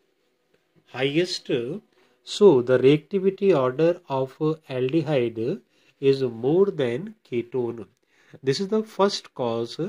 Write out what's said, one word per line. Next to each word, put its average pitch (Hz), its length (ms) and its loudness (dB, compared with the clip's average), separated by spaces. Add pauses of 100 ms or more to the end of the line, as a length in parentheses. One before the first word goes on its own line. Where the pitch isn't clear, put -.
(880)
highest. 143 600 -4 (760)
So 165 380 6
the 127 160 4
reactivity 190 800 2
order 143 500 0
of 131 300 -4
aldehyde 135 1200 -2 (380)
is 135 240 2
more 131 440 0
than 156 500 -4 (120)
ketone. 117 600 -6 (520)
This 139 200 -2
is 196 80 -6
the 220 160 -2
first - 500 -4
cause 117 540 -4